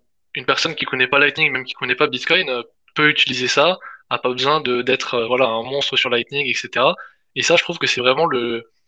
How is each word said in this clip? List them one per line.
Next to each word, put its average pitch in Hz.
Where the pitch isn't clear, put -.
une 127
personne 156
qui -
connaît 127
pas 139
Lightning, 143
même 131
qui -
connaît 127
pas 151
Bitcoin, 143
euh, 123
peut 151
utiliser 127
ça, 165
a 123
pas 127
besoin 139
de, 123
d'être, 123
euh, 117
voilà, 127
un 113
monstre 131
sur 131
Lightning, 131
et 120
cetera. 135
Et 131
ça, 160
je 165
trouve 170
que 135
c'est -
vraiment 135
le, 120